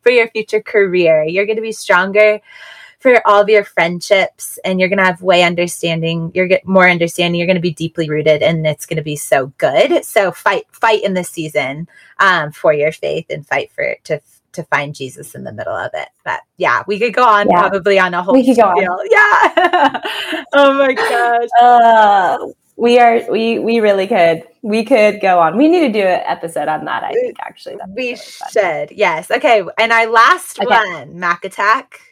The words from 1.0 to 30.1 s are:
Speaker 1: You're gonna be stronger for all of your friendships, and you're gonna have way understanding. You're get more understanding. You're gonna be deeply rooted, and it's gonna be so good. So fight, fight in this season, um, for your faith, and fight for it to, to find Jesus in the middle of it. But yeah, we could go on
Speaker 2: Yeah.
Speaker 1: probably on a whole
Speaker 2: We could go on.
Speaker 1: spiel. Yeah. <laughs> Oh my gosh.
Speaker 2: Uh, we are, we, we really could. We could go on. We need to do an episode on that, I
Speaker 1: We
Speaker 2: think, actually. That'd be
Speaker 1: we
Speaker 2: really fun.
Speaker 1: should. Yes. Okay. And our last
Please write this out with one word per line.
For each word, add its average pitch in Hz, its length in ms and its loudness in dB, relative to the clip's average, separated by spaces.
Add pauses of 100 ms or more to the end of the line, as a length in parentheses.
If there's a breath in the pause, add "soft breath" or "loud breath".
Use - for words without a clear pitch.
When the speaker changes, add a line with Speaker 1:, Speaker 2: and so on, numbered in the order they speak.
Speaker 1:
You're 185 220 -2
gonna 220 160 -4
be 220 100 -8
stronger 208 680 0 (580 loud breath)
for 247 280 2
all 208 140 4
of 202 80 2
your 208 140 4
friendships, - 1000 -4
and 185 140 -2
you're 185 100 0
gonna 185 160 0
have 180 160 -2
way 180 220 2
understanding. 170 920 -4
You're 185 140 -2
get 185 200 0
more 185 220 4
understanding. 170 500 -2
You're 170 80 -2
gonna 185 120 0
be 170 140 -4
deeply 160 360 -6
rooted, 151 340 0
and 160 240 0
it's - 180 -6
gonna 156 160 -6
be 147 140 -8
so 139 420 -2
good. 190 480 0
So 196 260 0
fight, - 400 -4
fight 220 320 0
in 190 100 -2
this 180 160 -4
season, 151 580 -8 (320 soft breath)
um, 170 320 0
for 160 220 0
your 151 180 0
faith, 151 380 -8
and 147 180 -12
fight 135 240 -6
for - 120 -8
it - 220 -8
to, 151 160 -6 (320)
to 165 100 -12
find 143 320 -4
Jesus - 400 -16
in - 100 -16
the - 80 -14
middle 104 220 -10
of 92 180 -8
it. 71 160 -10 (160)
But - 160 -8 (160)
yeah, 135 300 -2
we 202 120 -6
could 220 140 -2
go 254 120 2
on 208 240 2
Speaker 2:
Yeah. 175 120 2
Speaker 1:
probably 190 380 0
on 180 140 0
a 175 100 -4
whole 214 120 0
Speaker 2:
We 254 100 4
could 240 120 2
go 214 100 6
on. 180 100 0
Speaker 1:
spiel. 185 200 -2 (140)
Yeah. 359 920 2
<laughs> - 480 -8
Oh 277 200 6
my 277 200 2
gosh. 240 560 0 (100)
Speaker 2:
Uh, 220 760 6 (380)
we 240 240 2
are, 233 300 4
we, 226 300 -2
we 226 220 -2
really 196 260 0
could. 170 360 0 (180)
We 220 240 -2
could 214 360 2
go 185 180 2
on. 165 180 2
We 294 100 4
need 349 140 2
to 262 100 0
do 202 160 -2
an 175 180 0
episode 160 420 -6
on 156 180 -6
that, - 180 -6
I - 80 -8
Speaker 1:
We 165 100 -2
Speaker 2:
think, - 200 -8
actually. - 340 -16
That'd 190 200 -16
be 247 80 -8
Speaker 1:
we 247 80 -6
Speaker 2:
really 247 100 -12
fun. - 300 -18
Speaker 1:
should. 160 460 -2
Yes. 175 320 -2
Okay. 247 320 0 (160)
And 220 140 -2
our 226 160 2
last 240 520 2